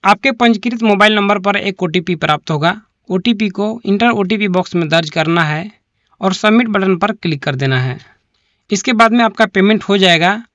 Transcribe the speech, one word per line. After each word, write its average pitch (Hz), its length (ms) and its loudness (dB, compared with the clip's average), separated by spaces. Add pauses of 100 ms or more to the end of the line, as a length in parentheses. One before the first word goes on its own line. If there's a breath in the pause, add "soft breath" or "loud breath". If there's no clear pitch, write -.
आपके 202 280 2
पंजीकृत 233 500 0
मोबाइल 214 320 4
नंबर 202 240 0
पर 196 180 -2
एक 196 260 -4
ओटीपी 175 340 -2
प्राप्त 151 340 -4
होगा। 170 300 -2 (280)
ओटीपी 202 420 0
को 214 340 -6
इंटर 202 260 2
ओटीपी 202 380 -2
बॉक्स 180 260 -2
में 170 140 0
दर्ज 160 220 0
करना 165 340 0
है 156 260 -6 (500)
और 190 140 0
सबमिट 226 340 0
बटन 190 280 0
पर 202 160 -2
क्लिक 160 300 -6
कर 143 120 -4
देना 135 260 -2
है। 127 180 -4 (720)
इसके 208 240 -2
बाद 220 180 4
में 240 120 4
आपका 220 240 0
पेमेंट 202 360 2
हो 196 140 0
जाएगा। 185 440 2 (120)